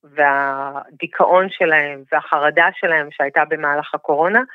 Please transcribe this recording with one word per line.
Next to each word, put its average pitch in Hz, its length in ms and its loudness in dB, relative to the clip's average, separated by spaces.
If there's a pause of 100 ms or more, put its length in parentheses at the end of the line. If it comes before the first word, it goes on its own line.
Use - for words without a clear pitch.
והדיכאון 143 1500 0
שלהם 147 520 0 (100)
והחרדה 151 600 2
שלהם 156 360 -2
שהייתה 151 340 -2
במהלך 151 500 -4
הקורונה, 165 460 0 (140)